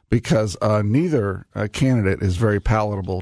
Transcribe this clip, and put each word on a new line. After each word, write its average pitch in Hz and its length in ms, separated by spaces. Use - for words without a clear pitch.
Because, 110 520
uh, 107 240
neither, 113 720
uh, 104 180
candidate 120 480
is 92 160
very 104 220
palatable 98 640